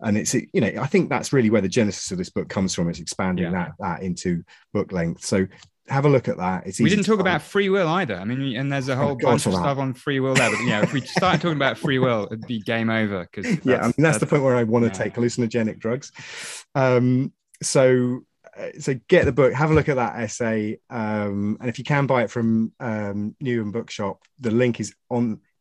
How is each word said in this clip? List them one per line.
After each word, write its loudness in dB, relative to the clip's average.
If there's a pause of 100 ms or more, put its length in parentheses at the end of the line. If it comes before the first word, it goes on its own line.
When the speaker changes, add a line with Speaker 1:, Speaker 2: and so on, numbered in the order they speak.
Speaker 1:
And 0
it's, -4
you 0
know, 2 (100)
I -4
think 2
that's -2
really 4
where 4
the 0
genesis 0
of -6
this -6
book -6
comes -2
from, 0
is -8
expanding -2
Speaker 2:
Yeah. -4
Speaker 1:
that, -4
that -6
into -4 (300)
book -2
length. -4
So 0 (400)
have 0
a 6
look 4
at -4
that. -4
It's -8
Speaker 2:
We 4
Speaker 1:
easy 4
Speaker 2:
didn't 2
Speaker 1:
to 2
Speaker 2:
talk 2
Speaker 1:
find. 2
Speaker 2:
about 0
free -2
will 2
either. -2
I -8
mean, -4
and -4
there's -4
a 0
Speaker 1:
Oh, -2
Speaker 2:
whole 0
Speaker 1:
God, -2
Speaker 2:
bunch 2
of 2
Speaker 1:
for 2
that. 0
Speaker 2:
stuff 0
on -2
free -4
will 0
there. 4
But, -2
you -2
know, 2
if 0
we -2
started 0
talking -2
about 0
free 0
will, 2
it'd -10
be -4
game -2
over, -2
'cause -8
Speaker 1:
<laughs> -2
Yeah, 4
I 2
Speaker 2:
that's, 0
Speaker 1:
mean, 6
that's 4
the 0
Speaker 2:
that's, -2
Speaker 1:
point 4
where 4
I 4
wanna 2
Speaker 2:
yeah. -2
Speaker 1:
take -4
hallucinogenic -2
drugs. -6 (600)
Um, 4 (280)
so, 4 (360)
uh, -10 (100)
so -2 (140)
get 8
the 2
book, 4
have 2
a 6
look 4
at 0
that -2
essay. -2 (100)
Um, -2
and -6
if -6
you -10
can 2
buy 2
it -4
from, 0
um, -6
Newham -2
Bookshop, -8 (160)
the -2
link 2
is -8 (160)
on, -2 (220)